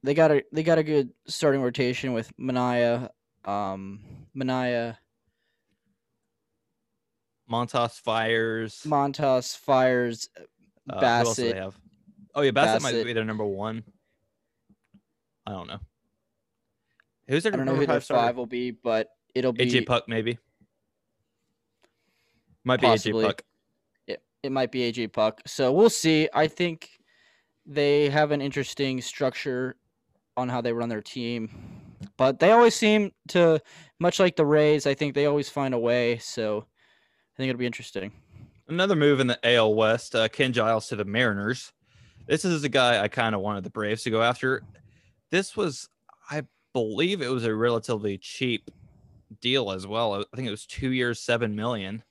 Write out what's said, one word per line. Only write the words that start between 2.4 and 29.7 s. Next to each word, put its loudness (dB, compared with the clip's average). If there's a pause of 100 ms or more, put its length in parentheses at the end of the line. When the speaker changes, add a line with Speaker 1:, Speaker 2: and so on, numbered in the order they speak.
Speaker 1:
um, -6 (360)
Manaea, -4 (2500)
Speaker 2:
Montas, -2
Fiers. -2
Speaker 1:
Montas, 0
Fiers, 2 (600)
Speaker 2:
Uh, -6
who 4
else 2
do -4
they 0
Speaker 1:
Bassett. -6
Speaker 2:
have? -12 (560)
Oh 0
yeah, 4
Bassett 2
might -2
Speaker 1:
Bassett. -2
Speaker 2:
be -6
their -2
number -4
one. -6 (1600)
I -10
don't -12
know. -14 (1500)
Who's 0
their 0
Speaker 1:
I -2
don't -2
know 0
Speaker 2:
number 2
Speaker 1:
who 2
their 2
Speaker 2:
five -2
starter? 2
Speaker 1:
five 0
will -6
be, -6
but -2 (260)
it'll 0
be 2
Speaker 2:
A 2
J 4
Puck, 0
maybe. -4 (2250)
Might 2
be 4
A 8
J 6
Speaker 1:
Possibly. 0
Speaker 2:
Puck. -2 (640)
Speaker 1:
It, -10 (200)
it -6
might -2
be -2
A -2
J -6
Puck. -2
So 0
we'll 6
see. 2
I 2
think -6 (760)
they 2
have 2
an 0
interesting -4
structure -6 (600)